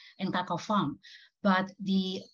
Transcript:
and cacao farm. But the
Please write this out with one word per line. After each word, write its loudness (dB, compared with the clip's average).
and -4
cacao -2
farm. 0
But 4
the 0